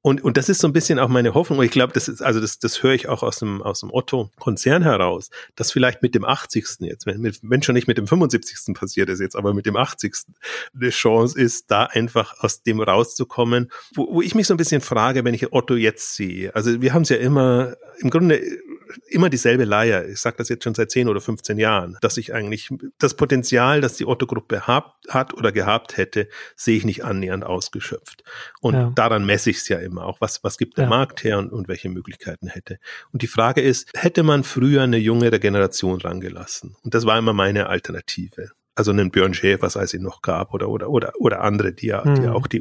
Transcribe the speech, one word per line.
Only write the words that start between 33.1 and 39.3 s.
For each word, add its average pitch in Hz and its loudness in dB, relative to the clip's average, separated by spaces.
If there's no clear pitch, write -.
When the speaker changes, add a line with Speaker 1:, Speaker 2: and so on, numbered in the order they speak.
Speaker 1:
Und 117 -6
die 113 -4
Frage 123 2
ist, 127 0
hätte 175 2
man 147 4
früher 135 2
eine 120 2
jüngere 113 4
Generation 95 0
rangelassen? 90 -10
Und 110 -4
das 117 2
war 113 4
immer 113 2
meine 98 2
Alternative. - -8
Also 104 2
einen 101 2
Björn 95 2